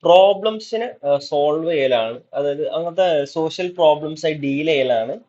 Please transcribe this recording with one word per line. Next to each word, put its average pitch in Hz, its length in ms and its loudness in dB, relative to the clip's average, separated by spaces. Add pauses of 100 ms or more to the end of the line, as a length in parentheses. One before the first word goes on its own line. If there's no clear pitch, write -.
പ്രോബ്ലംസിനെ, 202 840 4 (200)
ഏഹ്, 143 220 0
സോൾവ് 151 420 0
ചെയ്യലാണ്, 123 480 0 (140)
അതായത് 143 420 -4
അങ്ങനത്തെ 170 340 0 (280)
സോഷ്യൽ 160 300 -4 (120)
പ്രോബ്ലംസ് 156 460 0
ആയി 156 80 0 (120)
ഡീൽ 143 280 -2
ചെയ്യലാണ് 127 420 0 (120)